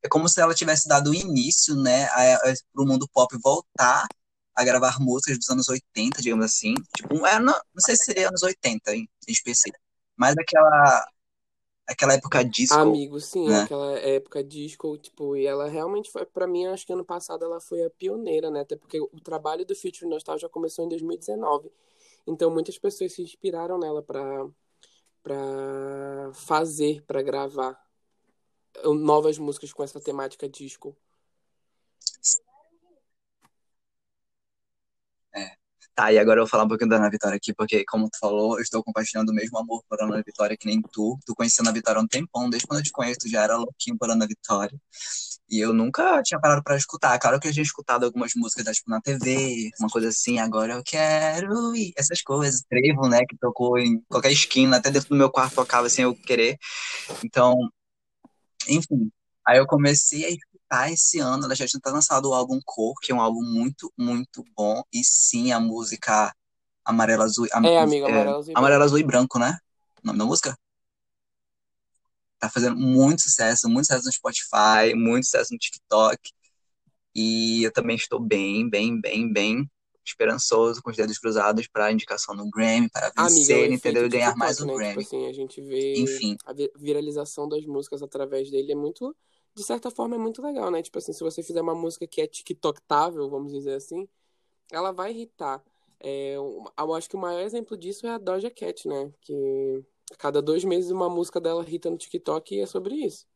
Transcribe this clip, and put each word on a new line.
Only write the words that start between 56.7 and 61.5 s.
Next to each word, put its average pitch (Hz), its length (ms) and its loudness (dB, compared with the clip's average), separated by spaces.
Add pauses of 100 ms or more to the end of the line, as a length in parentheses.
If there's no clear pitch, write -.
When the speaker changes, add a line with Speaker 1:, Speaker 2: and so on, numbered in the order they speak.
Speaker 1:
Então, 123 320 4 (1120)
enfim. 139 440 2 (340)
Aí 123 120 8
eu 135 80 8
comecei 147 600 2
a 170 40 -2
escutar 147 600 -4
esse - 260 0
ano, 135 280 0
ela 131 100 -2